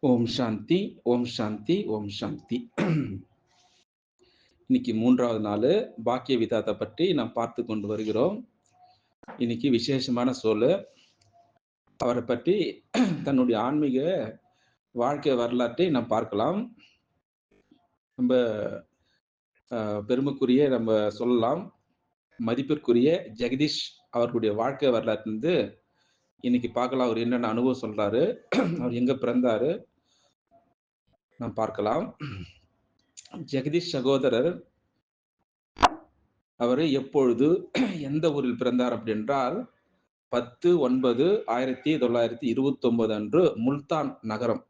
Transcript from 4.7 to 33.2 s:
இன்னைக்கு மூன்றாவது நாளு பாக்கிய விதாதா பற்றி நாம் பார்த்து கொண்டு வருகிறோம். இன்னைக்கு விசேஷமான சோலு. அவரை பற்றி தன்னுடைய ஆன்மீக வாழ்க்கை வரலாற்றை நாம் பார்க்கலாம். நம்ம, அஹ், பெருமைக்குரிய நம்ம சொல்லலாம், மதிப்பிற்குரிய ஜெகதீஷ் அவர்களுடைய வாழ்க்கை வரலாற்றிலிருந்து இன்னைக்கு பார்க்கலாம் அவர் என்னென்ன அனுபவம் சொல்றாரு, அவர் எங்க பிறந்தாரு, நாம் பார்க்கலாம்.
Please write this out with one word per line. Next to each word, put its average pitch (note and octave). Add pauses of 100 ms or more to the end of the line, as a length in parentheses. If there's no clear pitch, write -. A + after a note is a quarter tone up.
இன்னைக்கு B2
மூன்றாவது A#2+
நாளு G#2+ (300)
பாக்கிய B2+
விதாதா A2
பற்றி A#2
நாம் A#2+
பார்த்து A#2
கொண்டு G#2+
வருகிறோம். G#2+ (1000)
இன்னைக்கு A#2
விசேஷமான B2
சோலு. A2 (1300)
அவரை B2
பற்றி B2 (680)
தன்னுடைய B2+
ஆன்மீக C3+ (960)
வாழ்க்கை C#3
வரலாற்றை A#2+
நாம் A#2+
பார்க்கலாம். A2+ (1600)
நம்ம, B2+ (1400)
அஹ், G#2+
பெருமைக்குரிய B2+
நம்ம A2+ (120)
சொல்லலாம், A#2+ (760)
மதிப்பிற்குரிய B2 (240)
ஜெகதீஷ் C3 (280)
அவர்களுடைய A#2
வாழ்க்கை C3
வரலாற்றிலிருந்து A2 (880)
இன்னைக்கு B2
பார்க்கலாம் B2+
அவர் A2+
என்னென்ன A#2+
அனுபவம் B2
சொல்றாரு, G#2+ (500)
அவர் B2
எங்க B2
பிறந்தாரு, B2 (1700)
நாம் A2
பார்க்கலாம். A2 (1400)